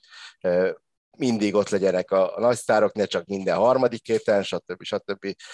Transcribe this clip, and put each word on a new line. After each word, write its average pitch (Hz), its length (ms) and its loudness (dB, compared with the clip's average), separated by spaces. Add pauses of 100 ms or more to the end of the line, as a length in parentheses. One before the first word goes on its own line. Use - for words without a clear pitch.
(400)
ö, 90 300 2 (460)
mindig 107 380 0
ott 101 140 2
legyenek 92 420 0
a, 95 260 2
a 98 40 -6
nagy 120 160 2
sztárok, 107 360 2
ne 104 120 -2
csak 90 220 -4
minden 95 300 -2
harmadik 120 500 2
héten, 107 360 0
stb. 90 400 -8
stb. 98 520 -8 (200)